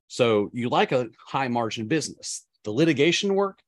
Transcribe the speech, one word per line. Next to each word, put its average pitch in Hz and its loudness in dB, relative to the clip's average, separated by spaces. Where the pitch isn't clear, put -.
So 107 2
you 123 -4
like 165 2
a 123 0
high 135 -2
margin 117 -2
business. 123 -4
The 107 -6
litigation 160 2
work, 196 -2